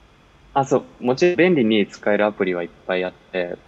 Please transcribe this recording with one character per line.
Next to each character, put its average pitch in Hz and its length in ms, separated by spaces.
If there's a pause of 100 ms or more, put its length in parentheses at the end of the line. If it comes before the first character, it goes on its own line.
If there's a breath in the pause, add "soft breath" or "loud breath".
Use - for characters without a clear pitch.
(540)
あ、 139 100
そ 131 140
う。 - 260
も 123 100
ち 175 120
ろ 175 80
ん - 20
便 175 180
利 131 120
に 107 200
使 - 260
え 104 40
る 104 80
ア 104 80
プ 101 140
リ 92 80
は 87 80
い 85 40
っ - 20 (180)
ぱ 92 100
い 92 80
あ 90 60
っ - 20
て、 90 560